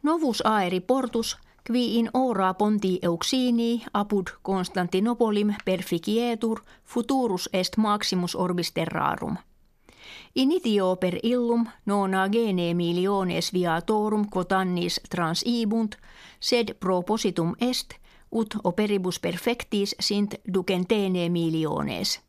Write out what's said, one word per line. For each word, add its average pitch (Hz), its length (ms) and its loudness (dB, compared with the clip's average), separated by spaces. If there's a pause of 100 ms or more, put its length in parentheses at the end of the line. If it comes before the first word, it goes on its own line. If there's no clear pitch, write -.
Novus 302 420 0
aeri 190 360 2
portus – 240 560 0 (300)
qui 233 320 2
in 226 160 0
ora 208 400 2
ponti 208 480 2
Euxini 233 880 2
apud 208 340 0 (160)
Constantinopolim 202 1120 0 (100)
perficietur, 220 960 -2 (240)
futurus 240 680 -2
est 180 240 -2
maximus 208 580 0
orbis 180 380 -2
terrarum. 165 640 -2 (1000)
Initio 220 600 2
per 180 260 -2
illum 233 440 0 (200)
nona 190 420 0
gene 190 460 2
miliones 175 800 0
viatorum 208 760 0
quotannis 180 720 0 (100)
transibunt, 220 840 0 (440)
sed 233 400 0
propositum 180 800 0
est, 247 340 -4 (380)
ut 226 220 -2 (100)
operibus 185 560 0
perfectis 202 800 -2
sint 208 340 0 (200)
ducentene 185 720 2
miliones. 160 1000 -2